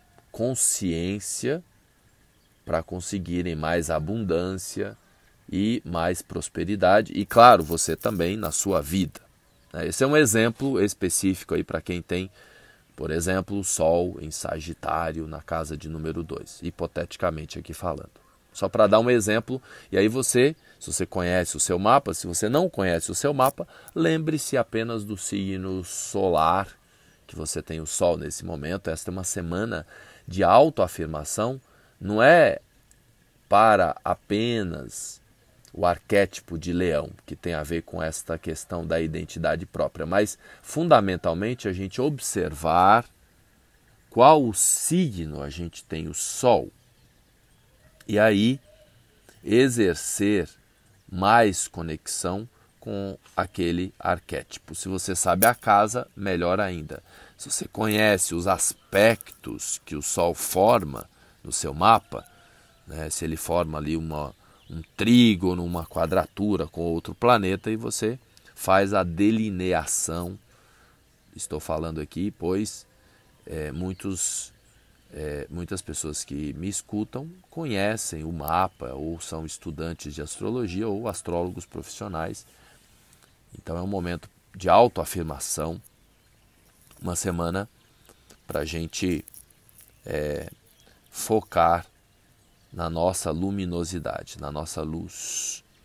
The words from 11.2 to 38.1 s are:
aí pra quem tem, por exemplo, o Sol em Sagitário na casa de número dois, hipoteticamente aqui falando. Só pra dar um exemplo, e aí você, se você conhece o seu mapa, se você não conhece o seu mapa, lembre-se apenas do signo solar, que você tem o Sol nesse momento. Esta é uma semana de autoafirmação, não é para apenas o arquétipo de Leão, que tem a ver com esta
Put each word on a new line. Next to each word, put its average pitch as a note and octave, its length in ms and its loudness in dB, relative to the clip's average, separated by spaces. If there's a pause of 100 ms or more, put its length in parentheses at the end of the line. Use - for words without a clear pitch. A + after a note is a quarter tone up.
aí F2 80 0
pra E2 180 -6
quem F2 220 -6
tem, F#2 260 -4 (680)
por D#2 160 -6
exemplo, F#2 440 -2
o G2+ 60 -4
Sol F2 580 2
em D#2 120 -10
Sagitário D#2+ 960 -6
na D2+ 120 -12
casa D#2+ 360 -6
de D2+ 120 -12
número D#2+ 360 -6
dois, - 360 -12
hipoteticamente E2 960 -6
aqui D#2+ 160 -12
falando. E2 380 -8 (420)
Só - 160 -4
pra G#2+ 200 4
dar G#2+ 100 8
um A#2+ 120 4
exemplo, A2+ 520 2 (300)
e F#2+ 40 0
aí G2 120 6
você, B2+ 480 2 (240)
se - 120 -12
você F2 140 -2
conhece F2+ 500 0
o D2 40 -4
seu F2+ 180 0
mapa, G#2+ 360 4
se - 120 -8
você F2+ 220 -2
não D#3 200 2
conhece F2 440 0
o - 20 -4
seu C#3+ 180 0
mapa, C3+ 360 0 (260)
lembre-se D#3+ 640 0
apenas A2+ 480 -2
do G#2 120 -8
signo F#2+ 680 -4
solar, F#2 840 2 (600)
que - 80 -16
você D#2 260 -6
tem D#2+ 180 -8
o D#2 60 -8
Sol F2 320 2
nesse D2+ 260 -8
momento. E2+ 460 -6
Esta E2 200 -8
é - 20 -6
uma F#2 120 -6
semana F2+ 600 -4 (400)
de F#2 160 -2
autoafirmação, G2 1160 4 (380)
não G#2 240 2
é C#3+ 380 8 (880)
para G2+ 560 6
apenas G2+ 1160 -4 (500)
o F2 140 -2
arquétipo F2 720 0
de E2+ 160 -4
Leão, E2 360 0 (140)
que - 100 -12
tem E2+ 200 -6
a D#2 80 -4
ver E2 200 -4
com E2+ 200 -8
esta D#2+ 360 -6